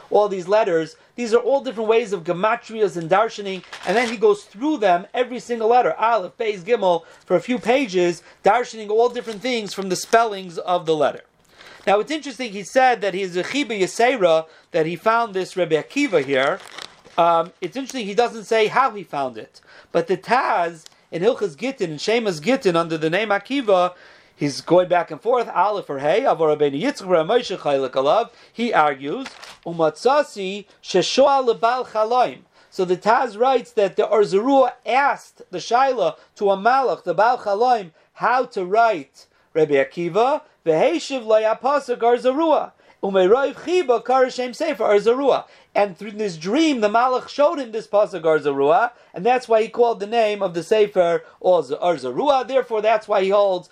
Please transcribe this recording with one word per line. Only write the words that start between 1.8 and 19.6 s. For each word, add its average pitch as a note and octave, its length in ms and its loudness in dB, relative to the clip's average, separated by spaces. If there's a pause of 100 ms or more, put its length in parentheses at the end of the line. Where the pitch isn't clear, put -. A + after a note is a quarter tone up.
ways A3+ 240 2
of F3 100 -8
gematrias G3 720 -2
and E3 140 -8
darshaning. G3 560 -2 (200)
And F#3 120 0
then A#3+ 120 0
he A#3 60 -6
goes G3+ 300 2
through D4 320 -4
them, F#3+ 360 2
every A#3+ 280 -4
single A3+ 260 -4
letter. A3+ 320 4
Aleph, G#3+ 380 -2
Beis, G#3+ 240 -6
Gimel, F#3 420 0 (220)
for F#3 100 0
a E3+ 60 2
few A#3+ 180 -4
pages, F#3 640 0 (180)
darshaning A3 480 0
all A3+ 200 2
different A3 320 -10
things A#3 320 -4
from F#3+ 160 -8
the F3+ 80 -2
spellings G3 600 0
of F3 280 -2
the D#3+ 100 0
letter. D3 280 -2 (600)
Now G3+ 140 4
it's G#3+ 120 -6
interesting, C4 420 -8
he G3+ 100 -10
said B3 380 2
that G3 120 -4
he F#3+ 100 -4
is F3+ 120 -8
a F3+ 80 -2
Chiba A#3 340 -4
Yisera, F3+ 720 2 (240)
that E3 140 0
he F3 100 -6
found A3 380 0
this F#3 240 -6
Rebbe D#3+ 260 0
Akiva A3 400 -2
here. C#3 360 0 (580)
Um, E3+ 420 2
it's F3 160 -10
interesting, C4 300 -8
he G3 100 -6
doesn't A3 300 -2
say A3 220 2
how A#3 240 0
he G#3 120 -12
found C3+ 340 -6
it. - 220 -18 (320)